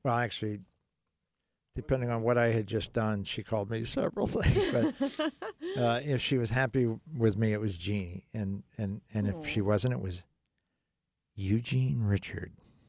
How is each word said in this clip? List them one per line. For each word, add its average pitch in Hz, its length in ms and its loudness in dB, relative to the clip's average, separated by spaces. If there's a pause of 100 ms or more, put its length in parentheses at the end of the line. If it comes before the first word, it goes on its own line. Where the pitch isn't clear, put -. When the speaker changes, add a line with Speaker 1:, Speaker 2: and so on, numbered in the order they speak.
Speaker 1:
Well, 120 140 2
actually, 110 420 -2 (1200)
depending 123 340 0
on 113 120 0
what 120 140 4
I 117 120 6
had 113 180 2
just 107 260 -2
done, 107 300 0
she - 220 -6
called 104 260 -2
me 113 140 -4
several - 420 0
<laughs> - 0 -
things. 294 680 2 (240)
But, 311 160 0 (220)
Speaker 2:
<laughs> 370 240 -6
Speaker 1:
uh, 120 260 2
if 139 160 0
she - 160 0
was 117 140 0
happy 123 420 2 (240)
with 110 200 4
me, 110 160 2
it 104 80 0
was 101 180 -2
Jeannie. 95 560 -4
And, 98 300 -4 (120)
and, 101 240 -4 (140)
and 104 140 0
if 92 180 -4
she - 140 -2
Speaker 2:
Aw. 98 60 0
Speaker 1:
wasn't, 107 280 2
it 127 60 -6
was 90 240 -8 (1120)
Eugene 120 680 0
Richard. - 500 -2 (360)